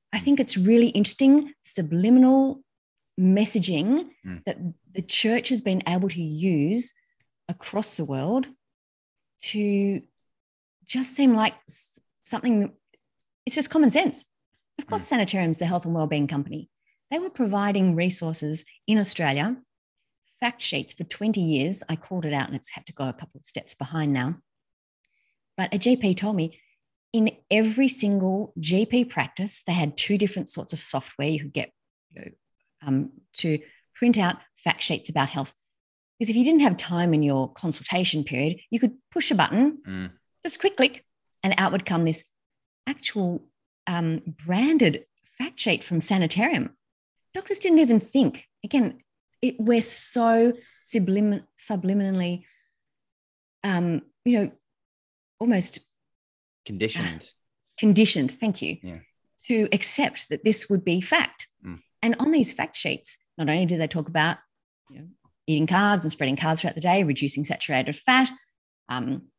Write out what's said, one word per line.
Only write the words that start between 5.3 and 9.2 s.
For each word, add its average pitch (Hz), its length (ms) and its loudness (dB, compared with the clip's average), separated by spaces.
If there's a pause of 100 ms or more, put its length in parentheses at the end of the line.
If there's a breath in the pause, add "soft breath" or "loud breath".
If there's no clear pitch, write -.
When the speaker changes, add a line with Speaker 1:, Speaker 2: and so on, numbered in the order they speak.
Speaker 1:
has 247 120 -2
been 190 260 -2
able 185 220 0
to 170 120 -6
use 165 720 -2 (540)
across - 480 -8
the 160 100 -6
world 151 420 -4 (960)